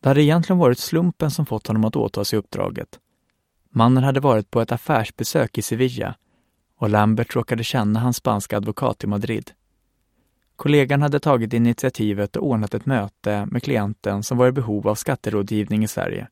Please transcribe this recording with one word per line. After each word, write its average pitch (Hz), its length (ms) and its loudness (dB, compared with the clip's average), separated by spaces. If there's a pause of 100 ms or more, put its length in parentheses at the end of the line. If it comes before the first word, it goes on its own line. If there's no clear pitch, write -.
Det 135 80 2
hade 143 140 6
egentligen 170 360 4
varit 123 200 4
slumpen 160 520 0
som 151 140 -2
fått - 220 -6
honom 110 180 2
att 110 100 -2
åta 104 300 -2
sig 107 140 0
uppdraget. - 600 -6 (720)
Mannen 127 340 4
hade 135 160 2
varit 123 320 2
på 117 100 0
ett 113 100 -2
affärsbesök 120 880 -2
i 110 40 -4
Sevilla 123 540 -4 (600)
och 110 140 -2
Lambert 107 460 2
råkade 117 280 -2
känna 110 360 0
hans 120 180 0
spanska 107 400 -2
advokat 110 460 -4
i 104 40 -4
Madrid. 104 440 -4 (1040)
Kollegan 143 460 2
hade 143 180 0
tagit 120 340 0
initiativet 113 840 0
och - 120 -2
ordnat 110 260 -2
ett 113 120 -6
möte 104 600 -2
med 123 180 -6
klienten 104 600 -4
som 123 140 -4
var 127 100 6
i 127 40 4
behov 113 360 -2
av 107 80 0
skatterådgivning 107 880 -2
i 107 40 0
Sverige. - 440 -6